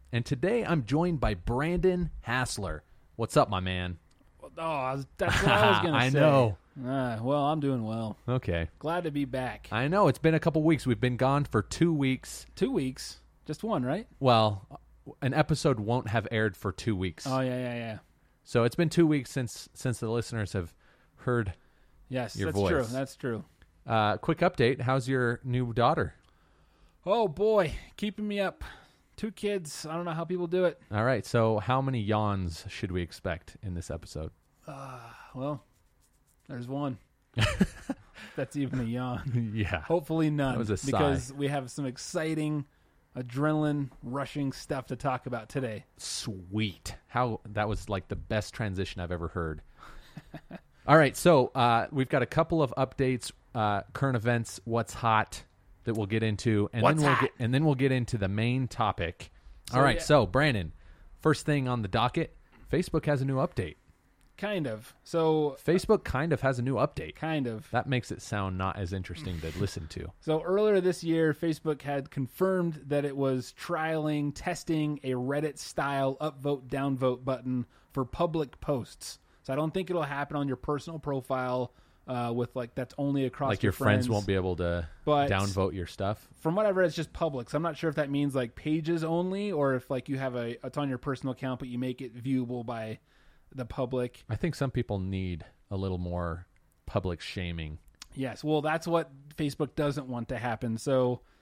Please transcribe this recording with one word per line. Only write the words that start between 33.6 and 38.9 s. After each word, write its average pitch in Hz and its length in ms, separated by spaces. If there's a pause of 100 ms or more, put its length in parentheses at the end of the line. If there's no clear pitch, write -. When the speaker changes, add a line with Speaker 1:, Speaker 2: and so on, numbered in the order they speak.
Speaker 1:
in 95 100
this 85 160
episode? 80 400 (380)
Speaker 2:
Uh, 135 320 (340)
well, 135 300 (840)
there's 120 200
one. 135 320 (360)
Speaker 1:
<laughs> - 1000
Speaker 2:
That's - 200
even 131 240
a 123 40
yawn. 120 720